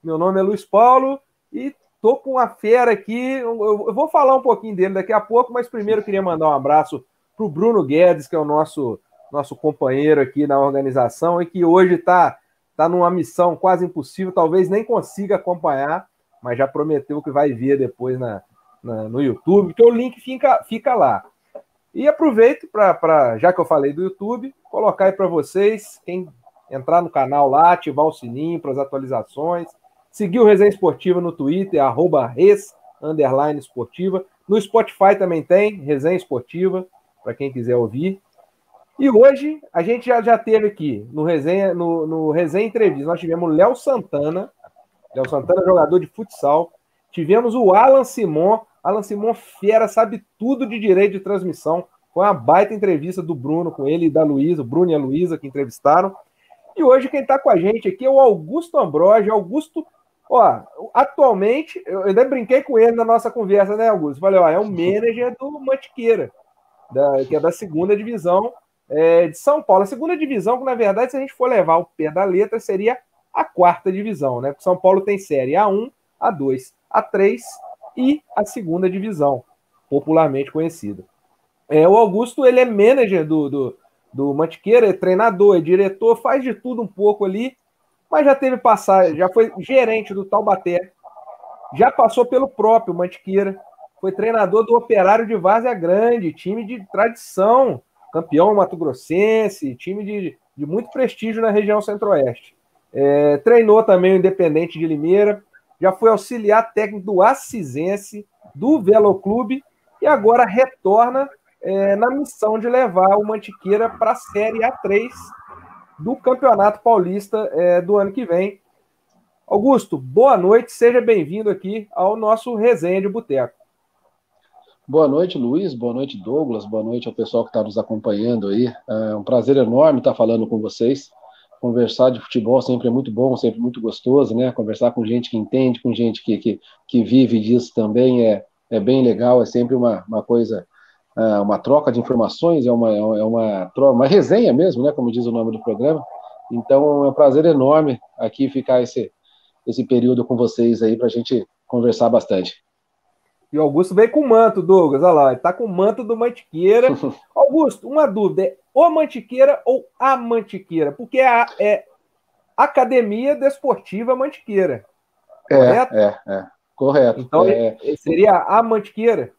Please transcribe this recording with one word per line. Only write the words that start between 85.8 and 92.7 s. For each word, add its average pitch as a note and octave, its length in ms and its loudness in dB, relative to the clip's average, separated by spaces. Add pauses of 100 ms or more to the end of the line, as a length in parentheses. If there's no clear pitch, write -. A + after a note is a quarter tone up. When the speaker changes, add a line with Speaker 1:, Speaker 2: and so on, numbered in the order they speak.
Speaker 1:
faz C4+ 260 -2
de B3+ 100 -4
tudo B3 280 -8
um G#3 60 -6
pouco G#3 380 0
ali, A3 300 -6 (540)
mas D4+ 160 2
já C#4 100 6
teve C4 220 -2
passagem, F#3+ 580 2
já F3+ 140 0
foi A3+ 280 2
gerente A3 560 0
do G3 120 -8
Taubaté, F#3 640 -2 (840)
já A3+ 160 4
passou A#3+ 340 2
pelo C4 220 0
próprio A3 460 0